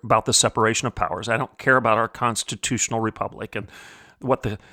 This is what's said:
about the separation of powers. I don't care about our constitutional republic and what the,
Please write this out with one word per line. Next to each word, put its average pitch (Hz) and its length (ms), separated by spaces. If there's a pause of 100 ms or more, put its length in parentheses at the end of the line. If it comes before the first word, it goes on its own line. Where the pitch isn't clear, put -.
about 110 220
the 131 60
separation 113 560
of 113 80
powers. 92 320
I 117 100
don't 131 200
care 135 180
about 117 220
our 113 100
constitutional 113 920
republic - 540
and 104 120 (520)
what 127 240
the, 107 160 (140)